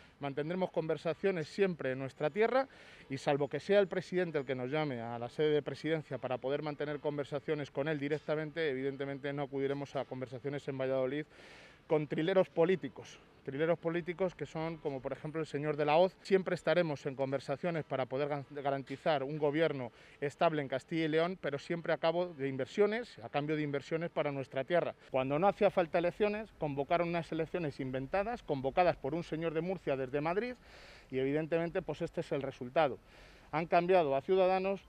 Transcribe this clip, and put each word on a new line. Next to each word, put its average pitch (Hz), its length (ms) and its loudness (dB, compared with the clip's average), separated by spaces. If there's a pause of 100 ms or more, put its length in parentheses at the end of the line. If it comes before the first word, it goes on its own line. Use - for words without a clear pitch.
(180)
Mantendremos 151 540 -2
conversaciones 160 760 -2
siempre 180 420 0
en 131 80 -4
nuestra 135 300 -2
tierra 226 400 2 (400)
y 135 80 -4
salvo 143 320 2
que 143 100 -4
sea 202 220 6
el 190 80 2
presidente 180 480 -2
el 135 80 -2
que 131 100 -2
nos 127 160 -4
llame 147 300 -2
a 117 180 -6
la 120 80 -6
sede 151 220 2
de 151 120 4
presidencia 143 560 -4
para 123 200 -2
poder 139 240 -2
mantener 147 400 -6
conversaciones 147 680 -4
con 143 200 -2
él 156 100 -2
directamente, 151 680 -2
evidentemente 139 640 -4
no 143 100 -2
acudiremos 139 540 -4
a 127 80 -4
conversaciones 131 640 -8
en 135 80 -4
Valladolid 131 480 0 (600)
con 151 220 2
trileros 175 420 2
políticos. 165 680 0 (240)
Trileros 160 340 0
políticos 170 560 -2
que 143 140 -10
son, 165 300 -6
como 139 260 -6
por 135 80 -4
ejemplo 151 280 -8
el 156 60 -2
señor 147 320 -4
de 147 80 4
la 147 120 6
Hoz. 185 260 6
Siempre 190 320 2
estaremos 160 500 2
en 139 100 -6
conversaciones 139 680 -2
para 131 240 -2
poder 143 200 -2
gan-, 143 220 -2
garantizar 139 720 0
un 147 160 -4
gobierno 147 540 2 (280)
estable 151 440 2
en 131 40 -6
Castilla 160 380 -2
y 156 40 2
León, 165 300 2
pero 143 200 -4
siempre 170 340 -2
a 147 60 -2
cabo 170 340 0
de 139 160 -2
inversiones, 208 720 0
a 117 100 -10
cambio 147 260 0
de 151 60 0
inversiones 151 480 -4
para 147 220 -2
nuestra 135 320 -4
tierra. 165 320 2 (160)
Cuando 135 260 2
no 185 100 4
hacía 196 220 4
falta 175 300 2
elecciones, 208 580 0
convocaron 160 520 0
unas 170 220 -2
elecciones 160 480 -4
inventadas, 139 600 -4
convocadas 143 540 2
por 135 180 -4
un 170 100 -2
señor 160 300 -4
de 160 80 0
Murcia 165 340 -2
desde 131 260 -2
Madrid, 208 340 -2 (560)
y 131 80 0
evidentemente 160 640 0
pues - 180 -6
este 170 200 -6
es - 100 -4
el 143 100 -2
resultado. 131 560 0 (540)
Han 160 160 -2
cambiado 175 480 4
a 135 60 0
Ciudadanos 190 680 2